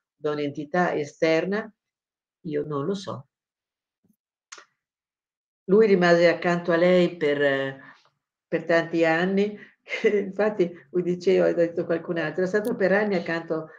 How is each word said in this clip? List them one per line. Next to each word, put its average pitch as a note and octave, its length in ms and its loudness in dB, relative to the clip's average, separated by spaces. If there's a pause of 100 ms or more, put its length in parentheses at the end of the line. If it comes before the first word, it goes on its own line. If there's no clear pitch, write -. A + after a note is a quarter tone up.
(160)
da D3+ 160 -6
un'entità D3 640 -4
esterna, E3 760 -2 (760)
io D3 200 -6
non D3 200 -6
lo F#3 100 -4
so." B2+ 320 -12 (2500)
Lui G#3+ 220 6
rimase F3 400 6
accanto E3+ 440 0
a E3 40 4
lei F3 420 4
per, C#3+ 240 0
eh, C3+ 380 -2 (680)
per D#3+ 180 -4
tanti E3 400 0
anni. G3 520 0 (260)
<laughs> - 200 -6
Infatti, G3+ 680 0 (220)
lui F3+ 120 -2
diceva, F3+ 440 2
ha E3 60 2
detto E3+ 320 -2
qualcun E3 320 -4
altro, D#3 260 -4
è F3+ 40 0
stato G#3 280 -2
per F#3 160 0
anni G#3 240 0
accanto E3 380 -4
a D#3 140 -6 (120)